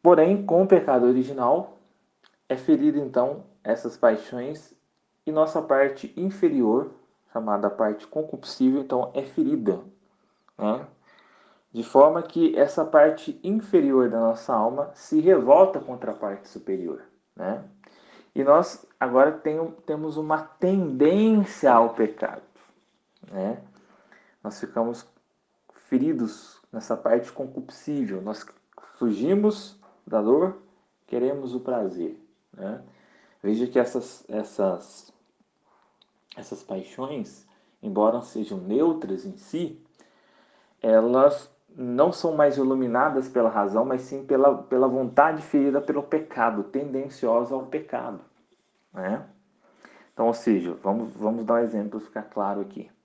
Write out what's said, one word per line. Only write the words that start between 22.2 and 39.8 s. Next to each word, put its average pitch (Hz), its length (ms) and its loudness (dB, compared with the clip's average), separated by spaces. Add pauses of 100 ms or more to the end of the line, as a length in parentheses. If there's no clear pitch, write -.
né? 190 320 -8 (800)
Nós 104 160 -14
ficamos 117 480 -6 (800)
feridos 131 760 -4 (100)
nessa 113 240 -6
parte - 360 0
concupiscível, 131 880 -8
nós 104 240 -10 (540)
fugimos 170 800 -2 (260)
da 110 160 0
dor, 156 360 2 (500)
queremos 127 480 -4
o 123 60 -6
prazer, 90 600 -6 (320)
né? 101 300 -12 (580)
Veja 110 240 -2
que 123 140 0
essas, - 500 -4
essas, - 840 -6 (1300)
essas - 240 -16
paixões, 127 840 -12 (340)
embora 107 400 0
sejam 101 380 -10
neutras 139 640 -2
em 190 120 -14
si, 160 440 -10 (1000)